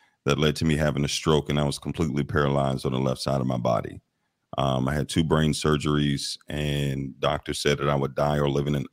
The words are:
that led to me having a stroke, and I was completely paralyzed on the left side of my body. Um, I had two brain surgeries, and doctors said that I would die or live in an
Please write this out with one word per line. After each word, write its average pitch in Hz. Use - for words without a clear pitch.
that 73
led 76
to 82
me 76
having 71
a 71
stroke, 78
and 73
I 76
was 71
completely 71
paralyzed 69
on 67
the 64
left 65
side 67
of 64
my 62
body. 57
Um, 65
I 71
had 73
two 85
brain 78
surgeries, 73
and 71
doctors 73
said 71
that 71
I 71
would 67
die 73
or 71
live 69
in 73
an 69